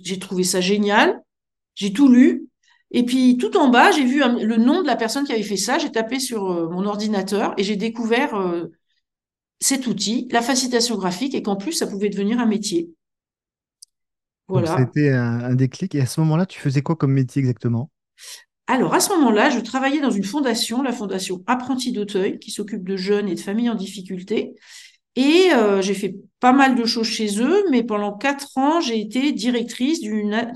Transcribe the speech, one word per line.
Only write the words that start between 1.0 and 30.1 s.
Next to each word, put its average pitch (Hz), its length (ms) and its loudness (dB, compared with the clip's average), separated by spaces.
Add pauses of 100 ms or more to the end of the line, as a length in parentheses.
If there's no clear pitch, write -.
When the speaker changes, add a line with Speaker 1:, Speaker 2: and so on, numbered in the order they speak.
Speaker 1:
J'ai 196 200 -4
tout 285 140 6
lu. 247 400 6 (420)
Et 240 120 2
puis, 247 360 4
tout 427 180 -2
en 302 120 6
bas, 269 240 8
j'ai 311 120 2
vu 277 180 2
un, 240 140 2
le 226 200 0
nom 285 260 4
de 302 40 -2
la 240 100 0
personne 233 280 -2
qui 277 80 -4
avait 220 100 0
fait 202 140 -4
ça. 247 220 -2
J'ai 320 120 -4
tapé 226 280 -4
sur, 220 320 -4
euh, 170 180 -2
mon 180 160 -4
ordinateur 208 720 -2
et 202 60 -2
j'ai 202 140 -2
découvert, 233 580 -2
euh, 175 320 -4 (920)
cet 262 260 -2
outil, 220 460 -4
la 233 100 0
facilitation 240 540 -2
graphique, 190 400 -4
et 196 60 -4
qu'en 202 140 -2
plus, 302 160 -6
ça 233 140 -4
pouvait 202 240 -4
devenir 202 300 -2
un 233 60 0
métier. 180 440 -2 (1600)
Speaker 2:
Donc, 190 100 0
Speaker 1:
Voilà. 170 80 2
Speaker 2:
ça 160 80 -2
a 131 80 2
été 143 280 0
un, 120 340 0
un 123 100 0
déclic. 131 400 -2
Et 143 80 0
à 123 40 2
ce - 140 -4
moment-là, 160 240 2
tu - 160 -10
faisais 139 220 0
quoi 165 140 -2
comme 135 160 2
métier 135 280 0
exactement ? 123 480 -2 (800)
Speaker 1:
Alors, 226 260 0
à 330 80 2
ce - 100 0
moment-là, 254 380 4
je 247 120 0
travaillais 277 420 -2
dans 254 80 2
une 196 140 -2
fondation, 254 580 -2
la 254 100 -2
fondation 190 540 -6
Apprentis 247 460 -2
d'Auteuil, 202 460 -2
qui - 120 -18
s'occupe 202 360 -8
de 190 120 -4
jeunes 208 300 0
et 170 60 -2
de - 60 -6
familles 233 300 -2
en 226 60 -2
difficulté. 190 760 -6 (640)
Et, 330 400 4
euh, 208 260 4
j'ai 196 140 0
fait 190 220 -4 (240)
pas 254 120 6
mal 254 220 6
de 226 100 0
choses 226 220 -2
chez 208 340 -2
eux, 359 300 2
mais 247 140 4
pendant 208 280 -2
quatre 277 460 -4
ans, 302 220 2
j'ai 226 200 -2
été 262 300 -2
directrice 247 720 -2
d'une, 240 560 -2